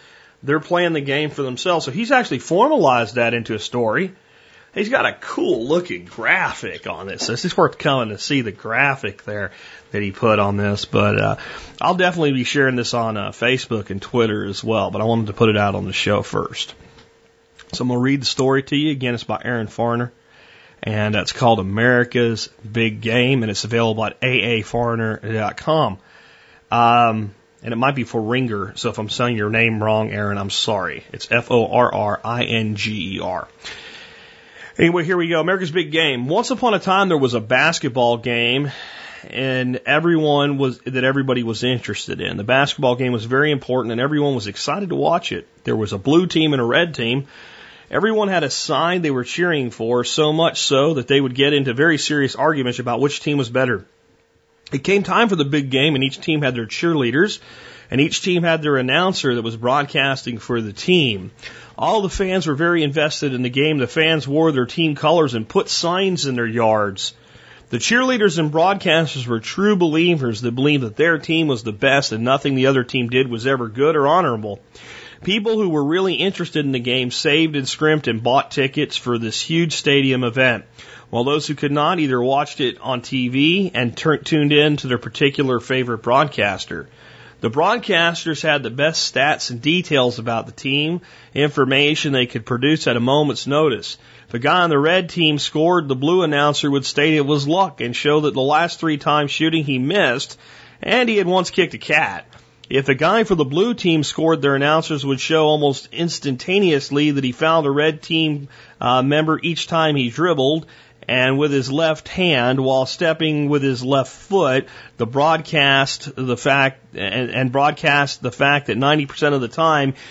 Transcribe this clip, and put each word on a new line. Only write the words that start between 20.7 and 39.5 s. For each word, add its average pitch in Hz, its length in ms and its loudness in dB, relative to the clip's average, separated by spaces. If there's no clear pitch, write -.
and 107 320 -2
that's 101 200 -2
called 117 260 4
America's 117 880 2
Big 110 300 -2
Game, 123 420 2
and 107 80 -2
it's 98 140 -6
available 113 400 0
at 104 160 -6
A 120 380 0
A 104 40 -6
Farner 117 580 -4
dot 110 240 -4
com. 147 400 0
Um, 117 640 2
and 117 120 -8
it - 20 -6
might 131 200 0
be 123 100 -4
for 117 160 -4
Ringer, 107 560 -4
so 120 120 -4
if - 80 -8
I'm 107 120 -6
saying 120 260 -2
your 104 140 -2
name 110 340 0
wrong, 107 280 2
Aaron, 104 260 -4
I'm 98 120 -6
sorry. 90 600 -4
It's - 200 -12
F 117 200 0
O 117 160 4
R 117 260 2
R 101 300 -2
I 120 220 -4
N 110 300 -2
G 101 420 -6
E - 20 -6
R. 90 300 -8
Anyway, 170 260 2
here 180 140 -2
we 170 100 -2
go. 165 140 0
America's 185 280 -2
Big 156 220 -4
Game. 143 380 -2
Once 220 220 -2
upon 233 220 0
a 185 60 0
time, 190 300 0
there 165 80 2
was 131 160 0
a 120 80 -2
basketball 127 760 0
game, 120 560 -2
and 127 560 -4